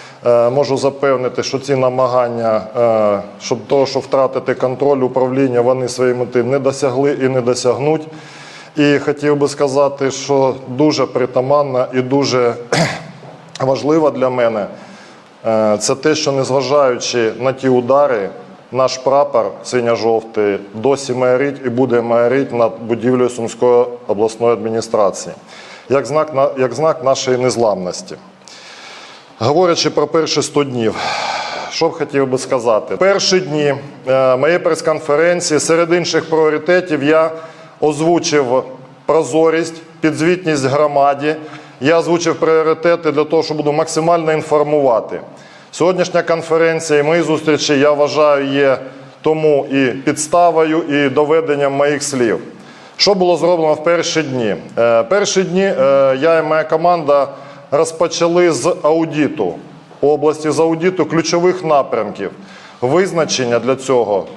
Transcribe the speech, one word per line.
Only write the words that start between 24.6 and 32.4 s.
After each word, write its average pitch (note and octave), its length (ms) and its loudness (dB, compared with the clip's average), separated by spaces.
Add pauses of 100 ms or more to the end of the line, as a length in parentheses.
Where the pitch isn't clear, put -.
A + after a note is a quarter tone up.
як B2+ 180 0
знак D3+ 280 -2
на-, C3+ 240 2
як B2+ 160 0
знак D3+ 300 -2
нашої C3 340 0
незламності. G#2+ 760 -2 (1200)
Говорячи D#3 500 2
про D3+ 160 0
перші D#3 360 0
сто D3 220 -2
днів, A#2+ 300 -2 (760)
що E3 180 -2
б - 40 -2
хотів C#3 340 -2
би B2+ 120 -2
сказати. G#2+ 580 -2